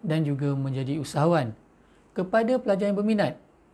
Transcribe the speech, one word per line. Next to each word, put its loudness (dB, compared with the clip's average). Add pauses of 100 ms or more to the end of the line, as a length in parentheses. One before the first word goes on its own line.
dan 0
juga -2
menjadi -4
usahawan. 2 (580)
Kepada 0
pelajar 0
yang 0
berminat, 0 (400)